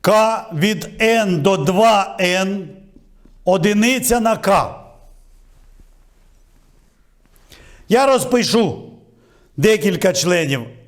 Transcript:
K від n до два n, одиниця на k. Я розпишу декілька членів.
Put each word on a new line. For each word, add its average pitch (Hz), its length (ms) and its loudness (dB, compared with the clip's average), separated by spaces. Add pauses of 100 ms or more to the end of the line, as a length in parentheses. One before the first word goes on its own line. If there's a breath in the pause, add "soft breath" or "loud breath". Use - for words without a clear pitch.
K 220 400 0 (120)
від 175 340 -2 (120)
n 220 380 0
до 190 180 2
два 190 640 2
n, 190 460 -2 (800)
одиниця 214 760 2
на 220 160 0
k. 190 380 0 (3250 soft breath)
Я 269 180 4
розпишу 240 840 0 (680 soft breath)
декілька 190 560 0
членів. 156 500 -2 (260)